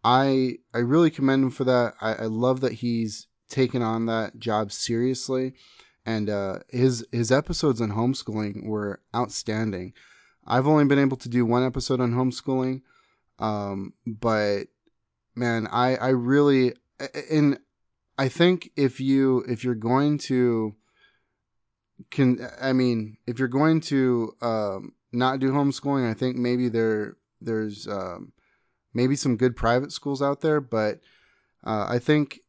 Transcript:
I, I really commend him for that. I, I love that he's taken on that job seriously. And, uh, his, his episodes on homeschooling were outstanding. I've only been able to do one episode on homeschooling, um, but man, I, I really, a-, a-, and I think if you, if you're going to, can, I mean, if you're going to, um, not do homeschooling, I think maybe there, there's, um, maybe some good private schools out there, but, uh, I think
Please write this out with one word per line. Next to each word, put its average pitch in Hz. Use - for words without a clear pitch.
I, 131
I 117
really 151
commend 135
him 127
for 127
that. 123
I, 110
I 110
love 123
that 123
he's 113
taken 127
on 113
that 113
job 107
seriously. 131
And, 107
uh, 98
his, 123
his 117
episodes 139
on 110
homeschooling 110
were 104
outstanding. 107
I've 131
only 151
been 139
able 135
to 120
do 120
one 120
episode 127
on 120
homeschooling, 131
um, 101
but 107
man, 117
I, 127
I 123
really, 131
a-, 135
a-, 147
and 147
I 135
think 175
if 135
you, 135
if 120
you're 123
going 131
to, 120
can, 123
I 131
mean, 117
if 120
you're 131
going 156
to, 127
um, 107
not 131
do 135
homeschooling, 139
I 113
think 127
maybe 123
there, 110
there's, 110
um, 95
maybe 127
some 127
good 123
private 123
schools 139
out 143
there, 151
but, 110
uh, 107
I 120
think 151